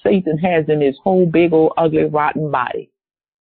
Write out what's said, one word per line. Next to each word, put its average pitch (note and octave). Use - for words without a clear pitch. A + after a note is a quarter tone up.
Satan F#3
has E3+
in D3+
his C#3
whole F#3
big E3+
old D#3+
ugly D#3
rotten D3+
body. B2+